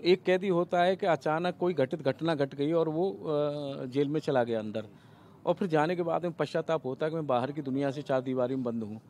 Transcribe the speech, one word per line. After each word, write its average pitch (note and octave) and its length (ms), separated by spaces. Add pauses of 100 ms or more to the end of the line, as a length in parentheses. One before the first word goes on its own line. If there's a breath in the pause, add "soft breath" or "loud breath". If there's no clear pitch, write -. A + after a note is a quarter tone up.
एक F3+ 180
कैदी F#3 260
होता F3 340
है F#3 140
कि G3 100
अचानक E3 500
कोई F3 180
घटित C#3+ 280
घटना C#3+ 320
घट C#3 200
गई C#3+ 180
और E3 160
वो, E3 220
अ, D3 720
जेल C3+ 240
में D3+ 120
चला C3+ 240
गया A#2 140
अंदर, G#2+ 280 (600 loud breath)
और F3 80
फिर G3 140
जाने D#3+ 280
के F3 60
बाद E3 200
में E3+ 100
पश्चाताप D#3+ 540
होता C3 200
है D#3+ 40
कि D#3+ 60
मैं D#3+ 100
बाहर C3 260
की D3 100
दुनिया C#3 280
से C#3 120
चार C3+ 180
दीवारी B2+ 340
में C3 100
बंद A#2 180
हूँ। G#2+ 280